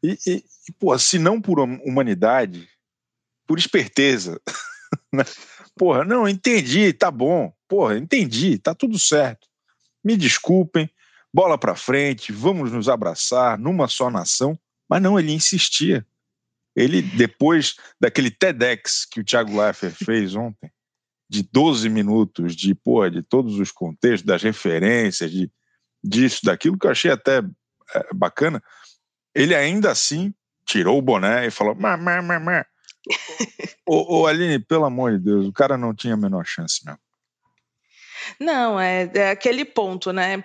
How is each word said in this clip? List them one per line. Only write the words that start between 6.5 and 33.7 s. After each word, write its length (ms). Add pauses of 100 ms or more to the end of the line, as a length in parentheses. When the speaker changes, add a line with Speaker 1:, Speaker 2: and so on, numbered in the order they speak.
Speaker 1:
tá 180
bom. 400 (160)
Porra, 300
entendi, 640
tá 160
tudo 240
certo. 500 (560)
Me 140
desculpem, 720 (420)
bola 240
pra 180
frente, 560
vamos 400
nos 200
abraçar 680
numa 300
só 220
nação. 480 (280)
Mas 140
não, 180
ele 140
insistia. 720 (680)
Ele, 240
depois 760 (220)
daquele 320
TEDx 760
que 140
o 40
Thiago 340
Leifert 360
fez 400
ontem, 360 (560)
de 160
doze 460
minutos, 680
de, 200
porra, 360
de 120
todos 360
os 140
contextos, 540
das 160
referências, 880
de, 200 (540)
disso, 400
daquilo, 340
que 80
eu 40
achei 200
até, 280
é, 760
bacana, 480 (720)
ele 200
ainda 360
assim 440 (320)
tirou 320
o 40
boné 440
e 40
falou, 240
"Má, 220
má, 240
má, 200
má." 260 (400)
<laughs> 800